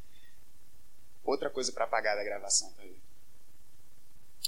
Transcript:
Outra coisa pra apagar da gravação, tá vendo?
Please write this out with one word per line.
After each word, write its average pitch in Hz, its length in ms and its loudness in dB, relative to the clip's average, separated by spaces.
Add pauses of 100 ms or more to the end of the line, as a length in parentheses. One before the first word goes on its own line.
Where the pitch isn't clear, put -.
(1200)
Outra - 260 4
coisa 127 220 2
pra 113 140 2
apagar 107 300 4
da 104 80 2
gravação, 101 480 2
tá 104 120 -4
vendo? 92 180 -4 (1500)